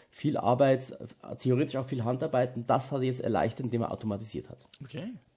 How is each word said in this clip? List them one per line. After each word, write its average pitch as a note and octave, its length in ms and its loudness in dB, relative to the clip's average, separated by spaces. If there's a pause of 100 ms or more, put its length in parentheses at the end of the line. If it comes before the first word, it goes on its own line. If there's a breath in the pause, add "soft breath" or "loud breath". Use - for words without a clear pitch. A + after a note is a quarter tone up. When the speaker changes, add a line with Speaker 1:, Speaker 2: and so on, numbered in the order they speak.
(120)
Speaker 1:
viel - 260 -2
Arbeit, B2+ 580 4 (280)
äh, - 120 -10
theoretisch C3 420 2
auch B2+ 100 -4
viel B2+ 160 -4
Handarbeit, B2+ 520 0
und A#2+ 140 -4
das B2+ 220 2
hat C#3 80 -2
er C3 60 2
jetzt B2+ 160 -2
erleichtert, A2 440 0
indem A#2 160 0
er - 100 -2
automatisiert G#2+ 600 -6
hat. - 160 -20 (160)
Speaker 2:
Okay. G3 300 -10 (240)